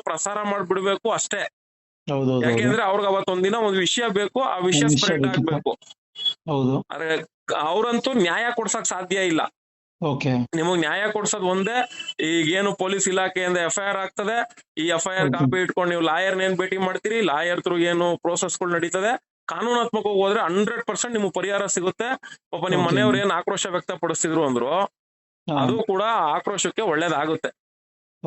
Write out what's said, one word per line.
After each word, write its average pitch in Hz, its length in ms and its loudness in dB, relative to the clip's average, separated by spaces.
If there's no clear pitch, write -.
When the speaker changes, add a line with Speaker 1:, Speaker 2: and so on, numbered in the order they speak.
Speaker 1:
ಪ್ರಸಾರ 202 400 -4
ಮಾಡ್ಬಿಡ್ಬೇಕು 196 680 0
ಅಷ್ಟೇ. 180 260 -2
Speaker 2:
ಹೌದು, - 840 -6
ಹೌದು, 131 140 2
ಹೌದು. 120 160 2
Speaker 1:
ಯಾಕೆಂದ್ರೆ 120 340 2
ಅವ್ರಿಗೆ 202 240 2
ಅವತ್ತೊಂದಿನ 196 480 0
ಒಂದ್ 214 220 2
ವಿಷಯ 190 300 0
ಬೇಕು, 208 340 0
ಆ 262 160 0
ವಿಷಯ 180 200 2
Speaker 2:
ಒಂದ್ 147 140 4
ವಿಷಯ 139 60 4
Speaker 1:
ಸ್ಪ್ರೆಡ್ 151 260 2
Speaker 2:
ಬೇಕಿತ್ತು. 139 320 0
Speaker 1:
ಆಗ್ಬೇಕು. - 220 -2
Speaker 2:
ಹೌದು. 135 420 0
Speaker 1:
ಆದ್ರೆ 156 420 -4
ಅವ್ರಂತೂ 226 540 0
ನ್ಯಾಯ 196 320 2
ಕೊಡ್ಸಕ್ 220 300 -2
ಸಾಧ್ಯ 185 420 -2
ಇಲ್ಲ. 160 140 2
Speaker 2:
ಓಕೆ. 143 260 0
Speaker 1:
ನಿಮಗ್ 160 500 0
ನ್ಯಾಯ 180 320 0
ಕೊಡ್ಸೋದ್ 208 320 -2
ಒಂದೇ. 196 460 0
ಈಗ 160 340 0
ಏನು 196 200 0
ಪೊಲೀಸ್ 190 340 0
ಇಲಾಖೆಯಿಂದ 185 500 0
ಎಫ್ 170 220 0
ಐ 196 40 -2
ಆರ್ 196 140 -2
ಆಗ್ತದೆ, 214 680 -4
ಈ 160 100 0
ಎಫ್ 165 200 0
ಐ 185 80 -4
ಆರ್ 185 140 2
Speaker 2:
ಓಕೆ. 123 100 0
Speaker 1:
ಕಾಪಿ 151 220 2
ಇಟ್ಕೊಂಡು 180 280 0
ನೀವು 170 120 0
ಲಾಯರ್ 180 360 0
ನೇನ್ 190 200 0
ಭೇಟಿ 185 200 -2
ಮಾಡ್ತೀರಿ, 190 440 -2
ಲಾಯರ್ 170 380 0
through 175 240 0
ಏನು 175 340 2
ಪ್ರೋಸೆಸ್ 170 420 -2
ಗಳು 180 140 -2
ನಡೀತದೆ, 185 440 0
ಕಾನೂನಾತ್ಮಕವಾಗಿ 214 720 0
ಹೋದ್ರೆ 202 220 4
ಹಂಡ್ರೆಡ್ 202 440 0
ಪರ್ಸೆಂಟ್ 233 300 -4
ನಿಮ್ಗೆ 202 160 0
ಪರಿಹಾರ 196 340 -2
ಸಿಗುತ್ತೆ. 196 520 -2
ಪಾಪ 170 180 -4
ನಿಮ್ 180 160 2
Speaker 2:
ಓಕೆ. 170 80 2
Speaker 1:
ಮನೆಯವ್ರು 214 240 4
ಏನ್ 202 140 0
ಆಕ್ರೋಶ 180 360 -2
ವ್ಯಕ್ತಪಡಿಸಿದ್ರು 160 800 0
ಅಂದ್ರು, 131 320 0
Speaker 2:
ಹಾ. - 840 -4
Speaker 1:
ಅದು 214 200 2
ಕೂಡ 190 240 0
ಆಕ್ರೋಶಕ್ಕೆ 180 760 0
ಒಳ್ಳೇದಾಗುತ್ತೆ. 156 680 0